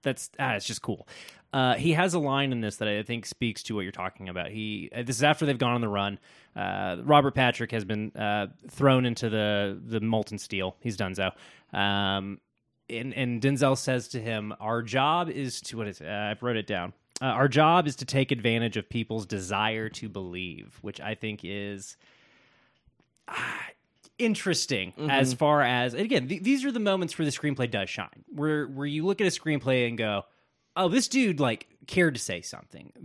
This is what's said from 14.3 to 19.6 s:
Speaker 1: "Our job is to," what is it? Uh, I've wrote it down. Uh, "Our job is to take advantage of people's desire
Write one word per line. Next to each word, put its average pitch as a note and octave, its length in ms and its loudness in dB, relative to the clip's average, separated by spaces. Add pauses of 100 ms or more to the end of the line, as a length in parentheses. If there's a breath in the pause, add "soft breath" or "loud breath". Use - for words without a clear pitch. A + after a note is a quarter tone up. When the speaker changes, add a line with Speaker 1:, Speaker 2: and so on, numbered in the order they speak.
Speaker 1:
"Our A2+ 220 -2
job C#3+ 480 2
is C3 320 -6
to," - 160 -10
what A2 100 -4
is F#2+ 140 -10
it? D2 60 -10
Uh, F#2 40 -6 (200)
I've G#2+ 100 -8
wrote A#2+ 160 0
it G#2+ 80 -2
down. F#2 280 -4 (280)
Uh, B2+ 40 -2
"Our B2+ 220 4
job D#3 400 6
is C#3 100 -4
to C3 80 -10
take C3 260 2
advantage A2+ 460 2
of G#2 120 -4
people's A2 380 -4
desire G#2+ 600 -2